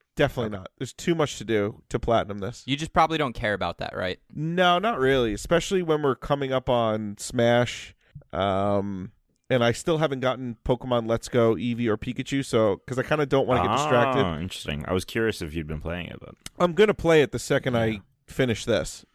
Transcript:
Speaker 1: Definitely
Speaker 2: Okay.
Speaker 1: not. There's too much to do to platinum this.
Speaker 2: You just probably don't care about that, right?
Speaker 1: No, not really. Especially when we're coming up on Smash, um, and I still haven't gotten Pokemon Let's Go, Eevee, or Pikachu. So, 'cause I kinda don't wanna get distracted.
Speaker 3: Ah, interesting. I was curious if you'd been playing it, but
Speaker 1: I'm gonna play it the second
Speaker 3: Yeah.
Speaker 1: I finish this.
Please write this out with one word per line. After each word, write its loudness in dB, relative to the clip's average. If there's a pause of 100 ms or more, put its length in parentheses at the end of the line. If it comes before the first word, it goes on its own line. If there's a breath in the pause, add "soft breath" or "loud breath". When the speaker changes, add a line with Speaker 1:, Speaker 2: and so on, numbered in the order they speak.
(140)
Speaker 1:
Definitely 0
Speaker 2:
Okay. -6
Speaker 1:
not. -14
There's -10
too 0
much 0
to -12
do 0
to -2
platinum 0
this. -10
Speaker 2:
You -2
just -8
probably 2
don't -2
care -2
about -4
that, -8
right? -4 (120)
Speaker 1:
No, 2
not -2
really. 2
Especially 0
when 0
we're 2
coming -2
up -2
on 0
Smash, 2 (380 loud breath)
um, 0 (360)
and 2
I 4
still -2
haven't 0
gotten -4
Pokemon 0
Let's -2
Go, 4
Eevee, -2
or 2
Pikachu. -4
So, 2
'cause -6
I 0
kinda 0
don't 2
wanna 2
get 2
distracted. 2
Speaker 3:
Ah, -2
interesting. -6
I -4
was 0
curious -2
if -8
you'd -6
been -8
playing -8
it, -14
but -20 (240)
Speaker 1:
I'm 2
gonna 4
play 4
it 0
the -4
second -2
Speaker 3:
Yeah. 2
Speaker 1:
I -2 (260)
finish -2
this. -2 (100)